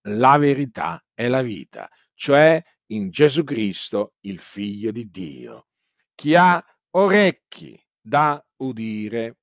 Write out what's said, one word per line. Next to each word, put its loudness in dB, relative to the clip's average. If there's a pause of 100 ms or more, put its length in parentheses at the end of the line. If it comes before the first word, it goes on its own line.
la 4
verità -2 (120)
e -4
la 0
vita, -10 (240)
cioè 4 (300)
in -6
Gesù 2
Cristo, -4
il -12
Figlio -8
di -12
Dio. -16 (440)
Chi 0
ha 4 (280)
orecchi 0 (220)
da 0 (140)
udire -8